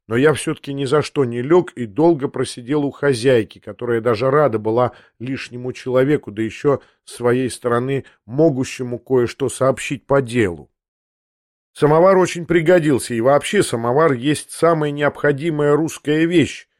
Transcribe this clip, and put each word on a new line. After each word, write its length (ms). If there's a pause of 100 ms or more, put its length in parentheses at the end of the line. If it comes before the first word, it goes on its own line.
но 80
я 180
все-таки 400
ни 120
за 160
что 240
не 160
лег 320
и 120
долго 440
просидел 560
у 60
хозяйки, 680
которая 400
даже 320
рада 260
была 360 (260)
лишнему 540
человеку, 580
да 100
еще 380 (240)
с 120
своей 340
стороны 560 (200)
могущему 720
кое-что 520
сообщить 580
по 140
делу. 500 (1040)
Самовар 440
очень 280
пригодился, 680
и 80
вообще 400
самовар 520
есть 380
самая 400
необходимая 840
русская 500
вещь, 420 (120)